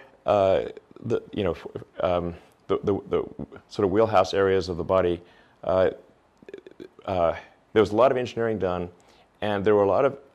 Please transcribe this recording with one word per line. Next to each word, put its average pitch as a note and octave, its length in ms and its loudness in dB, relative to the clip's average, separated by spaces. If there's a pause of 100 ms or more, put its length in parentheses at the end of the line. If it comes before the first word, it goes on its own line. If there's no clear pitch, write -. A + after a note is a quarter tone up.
(280)
uh, F#2+ 380 4 (380)
the, A2+ 160 -2 (140)
you G#2 100 -4
know, F2 100 -2
f-, - 140 -12 (360)
um, F2 320 -2 (320)
the, G2 160 0
the, G2+ 260 -2
the E2+ 140 -2 (440)
sort - 180 -4
of F#2+ 40 2
wheelhouse G#2 460 2
areas F#2+ 340 0
of F2 80 -6
the E2 60 -6
body, F2+ 360 0 (440)
uh, F#2 260 2 (1160)
uh, E2+ 280 0 (400)
there A2+ 80 4
was - 80 4
a G#2 60 -4
lot B2+ 160 4
of B2+ 60 -2
engineering A2+ 420 -4
done, F2+ 280 -2 (540)
and G2+ 240 -2
there G#2+ 80 4
were G2+ 100 6
a G2 40 2
lot G2 180 2
of C3+ 120 0 (180)